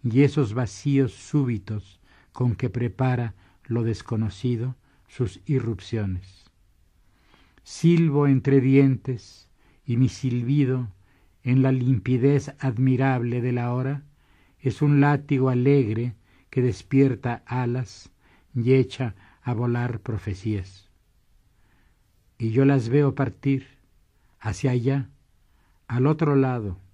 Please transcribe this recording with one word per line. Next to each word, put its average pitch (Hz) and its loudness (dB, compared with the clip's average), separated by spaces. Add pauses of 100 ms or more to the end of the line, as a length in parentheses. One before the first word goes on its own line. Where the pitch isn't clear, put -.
y 123 2
esos 135 2
vacíos 131 -2
súbitos 110 -6 (340)
con 120 -2
que 127 -4
prepara 120 -4 (320)
lo 120 -2
desconocido 113 -4 (320)
sus - -6
irrupciones. 110 -6 (1120)
Silbo 160 2
entre 135 4
dientes 135 2 (380)
y 117 -2
mi 127 4
silbido, 127 -2 (560)
en 127 2
la 131 2
limpidez 127 0
admirable 127 0
de 123 -2
la 120 -2
hora, 135 -4 (560)
es - -4
un 147 4
látigo 143 2
alegre 123 0 (340)
que 131 -2
despierta 127 0
alas 123 -6 (420)
y 123 2
echa 127 0 (260)
a 123 -4
volar 120 -4
profecías. 104 -8 (1500)
Y 113 -4
yo 135 4
las 135 2
veo 139 2
partir 135 -4 (720)
hacia 110 -4
allá, 127 -2 (800)
al 123 0
otro 156 0
lado 120 -2 (140)